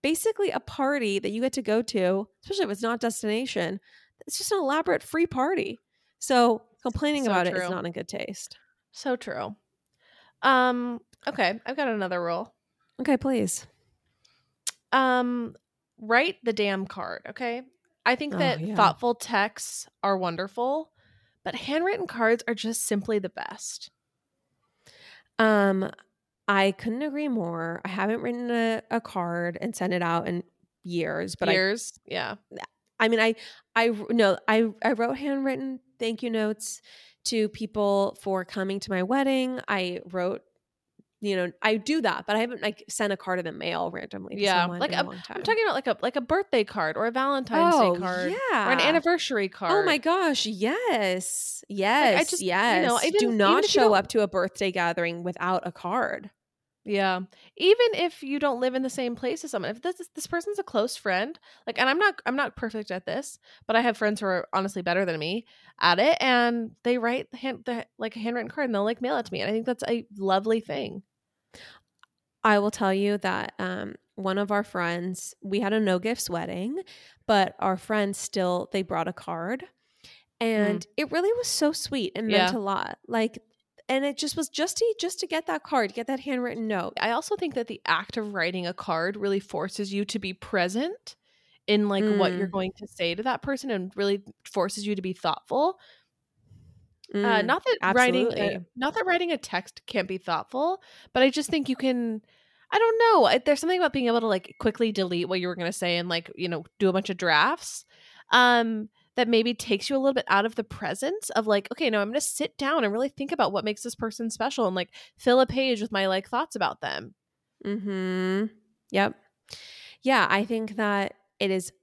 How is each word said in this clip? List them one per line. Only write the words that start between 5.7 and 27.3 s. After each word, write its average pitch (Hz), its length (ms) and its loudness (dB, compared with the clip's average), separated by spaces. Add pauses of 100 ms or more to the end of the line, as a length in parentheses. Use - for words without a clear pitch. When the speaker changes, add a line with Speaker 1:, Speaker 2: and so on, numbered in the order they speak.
Speaker 1:
So 240 420 4 (200)
complaining 285 440 0
Speaker 2:
So - 0 -
Speaker 1:
about 185 200 2
it 180 100 0
is 180 80 -2
Speaker 2:
true. 175 40 -4
Speaker 1:
not 175 180 -4
in 170 60 -6
good 170 160 -10
taste. - 500 -10 (340)
Speaker 2:
So 254 240 -4
true. - 400 -8 (840)
Um, 247 580 2 (260)
okay, 220 400 0
I've 269 100 -6
got 285 120 -2
another 185 340 -2
rule. 170 320 -4 (460)
Speaker 1:
Okay, 262 160 2
please. 233 500 -2 (1300)
Speaker 2:
Um, 247 600 2 (440)
write 240 460 2
the 233 80 0
damn 202 340 0
card, - 440 -10
okay? 240 320 -6 (420)
I 247 120 4
think 294 160 -6
Speaker 1:
Oh, 190 60 -2
Speaker 2:
that 262 220 2
Speaker 1:
yeah. 202 140 -4
Speaker 2:
thoughtful 233 400 4
texts - 720 -4 (140)
are 196 140 2
wonderful, 196 760 -4 (520)
but 277 100 -6
handwritten 349 520 -2
cards 233 420 2
are 233 60 0
just 220 300 -4
simply 208 340 0
the 190 100 -4
best. - 600 -12 (1500)
Speaker 1:
Um, 202 520 4 (580)
I 196 240 4
couldn't 233 300 -4
agree 294 260 -4
more. 170 560 -2